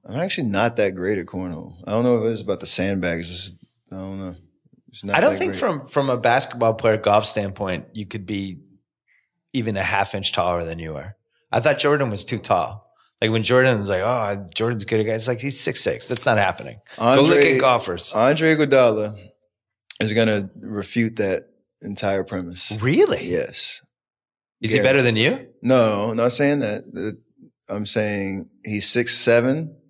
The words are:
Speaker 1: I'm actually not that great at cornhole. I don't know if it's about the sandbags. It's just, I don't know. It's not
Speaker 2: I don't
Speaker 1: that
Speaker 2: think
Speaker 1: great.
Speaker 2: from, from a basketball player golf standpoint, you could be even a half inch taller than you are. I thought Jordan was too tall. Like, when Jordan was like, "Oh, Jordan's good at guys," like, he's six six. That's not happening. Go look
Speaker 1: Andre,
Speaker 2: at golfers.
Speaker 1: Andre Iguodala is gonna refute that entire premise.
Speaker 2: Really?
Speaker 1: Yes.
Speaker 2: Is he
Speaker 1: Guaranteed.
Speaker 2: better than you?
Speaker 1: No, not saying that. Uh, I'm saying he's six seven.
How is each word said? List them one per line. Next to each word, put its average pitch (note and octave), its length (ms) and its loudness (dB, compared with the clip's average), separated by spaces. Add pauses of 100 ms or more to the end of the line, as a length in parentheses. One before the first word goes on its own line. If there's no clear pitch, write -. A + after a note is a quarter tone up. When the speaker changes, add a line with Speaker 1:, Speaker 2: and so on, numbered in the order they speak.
Speaker 1:
I'm G#2 140 -12
actually F3 280 -4
not A2 280 0
that G2+ 180 0
great F#2 240 -2
at F2 80 -6
cornhole. F2+ 500 -10 (100)
I G2+ 60 -4
don't A#2 120 0
know A#2+ 200 2
if A2+ 80 0
it's A2 100 -8
about F#2+ 180 -4
the F#2 60 -6
sandbags. F2 640 -2
It's F2+ 140 -8
just, F#2 120 -12 (340)
I G2 60 -16
don't F#2+ 220 -12
know. F2+ 180 -12 (520)
It's - 140 -20
not G#2 140 -2
Speaker 2:
I D#3 40 4
don't C#4 120 4
Speaker 1:
that D4 60 -4
Speaker 2:
think F#4 140 -2
Speaker 1:
great. - 80 -4
Speaker 2:
from, D3+ 260 -2
from C#3 240 0
a B2 80 0
basketball A#2 560 2
player A2 240 2
golf G#2 260 4
standpoint, F#2+ 720 -2
you G#2+ 100 -10
could G2 220 -12
be G2 320 -8 (960)
even A2+ 240 -2
a F#2+ 40 -2
half G2 320 -2
inch F#2+ 180 -4
taller F2 300 -2
than E2 160 -8
you D#2+ 180 -10
are. E2 200 -14 (340)
I C3+ 100 0
thought C#3 180 2
Jordan C#3+ 320 2
was G2+ 140 -4
too A#2+ 140 -4
tall. G2 440 -2 (400)
Like, A2 80 0
when A2 140 0
Jordan B2+ 340 4
was G2+ 100 -4
like, F#2 140 0
"Oh, G2+ 520 -4
Jordan's A2+ 300 -4
good A2 160 0
at G#2+ 60 -2
guys," A2 200 0
like, A#2+ 140 -2
he's C3+ 180 -2
six - 220 4
six. - 280 2
That's - 180 0
not A#2 100 4
happening. G2 440 -2 (180)
Go B2+ 240 4
look D3 140 6
Speaker 1:
Andre, C#3+ 180 6
Speaker 2:
at B2+ 60 2
golfers. A#2 520 0
Speaker 1:
Andre D3+ 440 4
Iguodala A#2+ 600 4 (840)
is G#2+ 120 0
gonna G#2+ 380 2 (100)
refute G#2+ 560 -4
that F#2+ 300 0 (340)
entire G2 440 -4
premise. F2+ 580 -8
Speaker 2:
Really? A#3 480 2
Speaker 1:
Yes. - 500 -4 (800)
Speaker 2:
Is A2 120 0
he G#2+ 60 4
Speaker 1:
Guaranteed. G#2 60 2
Speaker 2:
better C3+ 180 4
than A#2+ 140 2
you? D#3 320 0 (140)
Speaker 1:
No, A2+ 500 2
not A#2+ 200 0
saying C#3+ 280 2
that. G#2 240 -4 (100)
Uh, - 800 -12
I'm G#2 120 -6
saying G2+ 640 -4 (140)
he's G#2 260 -4
six A#2+ 260 2
seven. C3 580 2 (160)